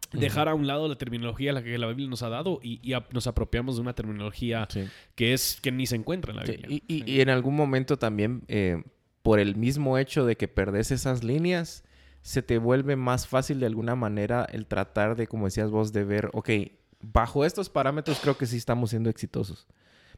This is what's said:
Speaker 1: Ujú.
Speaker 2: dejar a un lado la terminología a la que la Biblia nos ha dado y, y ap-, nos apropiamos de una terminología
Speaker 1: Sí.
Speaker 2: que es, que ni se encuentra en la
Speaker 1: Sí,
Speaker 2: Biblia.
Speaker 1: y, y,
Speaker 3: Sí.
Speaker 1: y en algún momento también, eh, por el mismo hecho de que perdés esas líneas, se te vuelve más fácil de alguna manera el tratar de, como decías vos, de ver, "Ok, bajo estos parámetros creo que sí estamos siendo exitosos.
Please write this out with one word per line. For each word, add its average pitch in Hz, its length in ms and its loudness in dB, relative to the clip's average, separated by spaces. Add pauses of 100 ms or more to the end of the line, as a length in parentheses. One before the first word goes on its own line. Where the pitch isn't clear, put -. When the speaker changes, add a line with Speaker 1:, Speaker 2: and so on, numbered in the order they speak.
(100)
Speaker 1:
Ujú. 120 100 -4
Speaker 2:
dejar 143 280 2
a 156 60 2
un 147 120 0
lado 147 220 -2
la 139 80 -4
terminología 120 540 -4
a 143 40 0
la 131 80 -2
que 117 160 -6
la 117 100 -2
Biblia 131 200 -4
nos 120 140 -6
ha 117 60 -4
dado 151 340 -4
y, 117 200 -8
y 127 100 -4
ap-, 123 200 -4
nos 127 140 -4
apropiamos 120 500 -2
de 117 60 -2
una 123 120 -4
terminología 107 760 -4
Speaker 1:
Sí. 98 140 -4 (300)
Speaker 2:
que 117 180 2
es, - 300 0
que 131 100 0
ni 127 140 -2
se 120 100 -2
encuentra 151 360 -4
en 107 60 -10
la 101 80 -6
Speaker 1:
Sí, - 60 -2
Speaker 2:
Biblia. - 180 -10
Speaker 1:
y, 147 120 -4 (120)
y, 156 80 -2
Speaker 3:
Sí. - 100 -10
Speaker 1:
y 135 80 6
en 131 100 6
algún 131 260 2
momento 135 420 2
también, 110 500 0
eh, 92 340 2 (400)
por 110 180 8
el 101 160 2
mismo 131 420 2
hecho 135 280 2
de 113 100 4
que - 120 -2
perdés 101 420 0
esas 127 340 0
líneas, 165 600 0 (380)
se - 200 -2
te 117 160 2
vuelve 131 380 4
más 123 300 0
fácil 135 340 0
de 123 60 2
alguna 113 300 -2
manera 107 560 0
el 107 140 -8
tratar 104 500 0
de, 113 100 -2
como 107 200 -4
decías 107 240 0
vos, 107 220 2
de 104 120 2
ver, 104 300 0
"Ok, 110 160 -2 (500)
bajo 117 440 2
estos 180 240 -2
parámetros 143 540 0
creo 139 160 2
que 135 80 -2
sí 120 100 -2
estamos 120 340 0
siendo 113 200 2
exitosos. - 560 -6 (520)